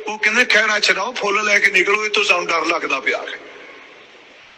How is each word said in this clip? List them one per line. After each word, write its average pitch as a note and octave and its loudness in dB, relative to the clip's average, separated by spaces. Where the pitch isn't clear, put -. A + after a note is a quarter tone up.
ਉਹ G#3+ -6
ਕਹਿੰਦੇ, A3+ 2
"ਖਹਿੜਾ G#3+ 2
ਛਡਾਓ, G3 0
ਫੁੱਲ G#3 0
ਲੈ G3+ 2
ਕੇ G3+ 4
ਨਿਕਲੋ, G3+ 2
ਇਹ G#3 -2
ਤੋਂ G#3 2
ਸਾਨੂੰ F3+ 0
ਡਰ E3+ 0
ਲੱਗਦਾ E3 -2
ਪਿਆ - -2
ਹੈ।" - -10